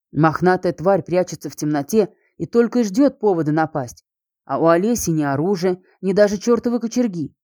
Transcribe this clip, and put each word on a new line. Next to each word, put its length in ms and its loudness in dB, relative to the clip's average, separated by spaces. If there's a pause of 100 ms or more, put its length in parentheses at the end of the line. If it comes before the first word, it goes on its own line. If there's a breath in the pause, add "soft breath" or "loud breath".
(120)
Мохнатая 640 0
тварь 300 0
прячется 460 -4
в 60 -18
темноте 580 -2 (240 soft breath)
и 80 -8
только 340 0
и 40 2
ждёт 360 2
повода 320 0
напасть. 540 -4 (400)
А 140 -4
у 80 4
Олеси 440 2
ни 120 0
оружия, 580 -2 (200 soft breath)
ни 120 -2
даже 240 4
чёртовой 420 0
кочерги. 640 -4